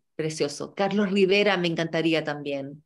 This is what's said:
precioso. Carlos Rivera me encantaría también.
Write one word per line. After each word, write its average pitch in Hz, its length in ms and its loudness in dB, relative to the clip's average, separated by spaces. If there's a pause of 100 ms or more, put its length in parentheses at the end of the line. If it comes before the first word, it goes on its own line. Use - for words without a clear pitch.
(140)
precioso. 156 600 -4
Carlos 196 360 0
Rivera 196 460 4
me 175 120 0
encantaría 165 540 0
también. 143 640 -8